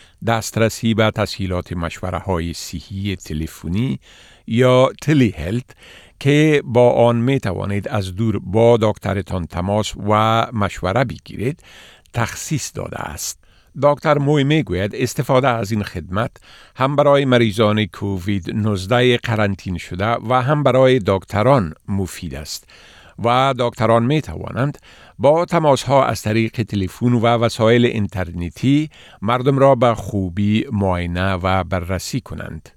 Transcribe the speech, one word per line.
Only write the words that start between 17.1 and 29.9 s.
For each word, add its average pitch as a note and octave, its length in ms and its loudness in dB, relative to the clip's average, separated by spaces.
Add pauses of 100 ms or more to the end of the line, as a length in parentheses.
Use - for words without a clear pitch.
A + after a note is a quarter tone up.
مریضان G#2+ 600 2
کووید G2 680 -4
نوزده A2 640 2
قرنطینه G2+ 600 -2
شده F2+ 280 -6
و A#2 360 -2
هم D3 220 0
برای C3 420 4
دکتران G2+ 680 2 (140)
مفید F2+ 480 -6
است - 320 -12 (560)
و C3 360 2
دکتران A#2 460 2
می‌توانند B2 720 -4 (420)
با D#3+ 260 4
تماس‌ها C#3 600 2
از A#2 160 -2
طریق A2 300 0
تلفن G#2 640 -2
و A2+ 120 2
وسایل A#2 600 4
اینترنتی G2+ 1040 -2 (320)
مردم B2+ 380 0
را C#3 160 6
به A#2 200 2